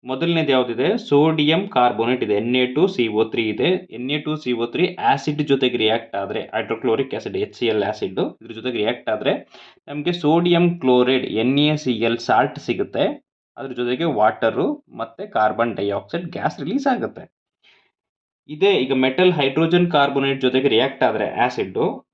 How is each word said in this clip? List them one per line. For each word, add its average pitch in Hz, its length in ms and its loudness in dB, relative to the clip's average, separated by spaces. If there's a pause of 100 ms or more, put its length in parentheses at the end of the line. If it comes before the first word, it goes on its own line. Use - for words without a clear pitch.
ಮೊದಲನೇದು 147 480 0
ಯಾವ್ದಿದೆ? 127 460 2
ಸೋಡಿಯಂ 156 680 2
ಕಾರ್ಬೋನೇಟ್ 113 560 2
ಇದೆ, 104 100 0
ಎನ್ 113 220 0
ಎ 127 100 4
ಟು 143 220 0
ಸಿ 123 200 0
ಓ 107 160 2
ತ್ರೀ 113 260 -2
ಇದೆ. 107 140 -2
ಎನ್ 135 480 -4
ಎ 147 80 -2
ಟು 151 160 -4
ಸಿ 131 180 -4
ಓ 117 120 -2
ತ್ರೀ 170 280 -2
ಆಸಿಡ್ 139 480 -2
ಜೊತೆಗೆ 127 360 2
ರಿಯಾಕ್ಟ್ 110 380 0
ಆದ್ರೆ, 101 260 -4
ಹೈಡ್ರೋಕ್ಲೋರಿಕ್ 113 760 -4
ಆಸಿಡ್ 98 220 -8
ಎಚ್ 104 180 -4
ಸಿ 123 100 -4
ಎಲ್ 107 180 2
ಆಸಿಡ್ 98 360 -4 (220)
ಇದ್ರ 110 100 -18
ಜೊತೆಗೆ 117 260 -6
ರಿಯಾಕ್ಟ್ 110 320 -2
ಆದ್ರೆ 110 380 -2 (400)
ನಮ್ಗೆ 147 260 -4
ಸೋಡಿಯಂ 170 680 2
ಕ್ಲೋರೈಡ್, 127 460 4
ಎನ್ 123 340 0
ಎ 151 160 2
ಸಿ 147 180 -2
ಎಲ್ 113 240 0
ಸಾಲ್ಟ್ 123 420 0
ಸಿಗುತ್ತೆ. 135 680 -2 (320)
ಅದ್ರ 131 160 -10
ಜೊತೆಗೆ 123 300 -4
ವಾಟರು 120 800 0 (120)
ಮತ್ತೆ 165 300 -10
ಕಾರ್ಬನ್ 110 480 0
ಡೈಆಕ್ಸೈಡ್ 101 560 -4
ಗ್ಯಾಸ್ - 280 -6
ರಿಲೀಸ್ 220 280 -4
ಆಗುತ್ತೆ. 156 440 -4 (1160)
ಇದೇ 180 280 4
ಈಗ 135 180 2
ಮೆಟಲ್ 131 400 4
ಹೈಡ್ರೋಜನ್ 160 580 2
ಕಾರ್ಬೋನೇಟ್ 139 500 2
ಜೊತೆಗೆ 131 260 2
ರಿಯಾಕ್ಟ್ 127 360 2
ಆದ್ರೆ 110 320 0
ಆಸಿಡ್, 117 800 -2